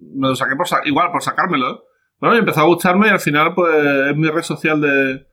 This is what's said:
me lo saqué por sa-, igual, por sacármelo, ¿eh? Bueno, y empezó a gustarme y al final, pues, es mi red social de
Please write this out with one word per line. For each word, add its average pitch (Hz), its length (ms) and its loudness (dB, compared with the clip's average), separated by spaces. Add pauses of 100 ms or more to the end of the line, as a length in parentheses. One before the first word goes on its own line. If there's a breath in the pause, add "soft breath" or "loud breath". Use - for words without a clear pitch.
(140)
me 135 140 -2
lo 131 80 0
saqué 131 220 -4
por 170 100 -2
sa-, 147 160 -2
igual, 160 280 0
por 135 120 -4
sacármelo, 139 460 -2
¿eh? - 100 -12 (400)
Bueno, 180 160 2
y 233 40 4
empezó 156 200 0
a 156 60 4
gustarme 180 420 2
y 208 40 4
al 185 100 0
final, 156 340 0
pues, 170 180 0 (360)
es 147 80 -2
mi 156 120 0
red 156 120 -2
social 156 400 -2
de 135 520 0